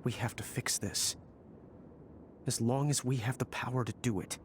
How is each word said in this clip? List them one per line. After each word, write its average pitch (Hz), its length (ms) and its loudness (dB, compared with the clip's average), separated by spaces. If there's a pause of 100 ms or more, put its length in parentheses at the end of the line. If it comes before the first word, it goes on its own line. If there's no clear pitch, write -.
We 123 100 4
have 120 240 0
to 110 60 -4
fix - 340 0
this. - 380 2 (1300)
As 127 140 0
long 135 280 6
as 143 140 4
we 131 140 4
have 120 200 0
the - 80 2
power 123 380 0
to 104 180 -2
do 110 180 4
it. 73 260 -4